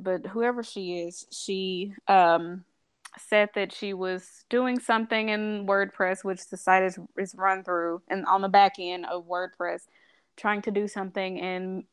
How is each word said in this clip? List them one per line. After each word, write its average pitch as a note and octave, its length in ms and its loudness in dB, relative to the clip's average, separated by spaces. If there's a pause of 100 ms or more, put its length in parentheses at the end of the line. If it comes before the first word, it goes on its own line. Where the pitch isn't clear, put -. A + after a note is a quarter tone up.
but F#3 260 -2
whoever A#3 360 -2
she F3+ 380 -6
is, E3+ 300 -10
she, F#3+ 600 -4 (160)
um, F3 560 4 (640)
said G#3 260 4
that G3 180 -2
she G3+ 220 -6
was F#3 540 -6
doing B3 320 0
something A3+ 480 0
in G#3+ 380 -4
WordPress, G3 580 0
which F#3+ 240 -6
the F#3+ 80 -12
site F#3 260 4
is, F#3 160 -2 (200)
is F#3+ 160 -6
run F#3+ 280 0
through, F3 460 -2
and F#3+ 180 -4
on F#3+ 140 4
the G3 80 0
back G3 300 8
end F3+ 280 -6
of E3+ 220 -8
WordPress, F3+ 540 -4 (540)
trying G#3 260 0
to A3 80 -4
do G3+ 180 -2
something F#3+ 520 -6
and F#3 520 -6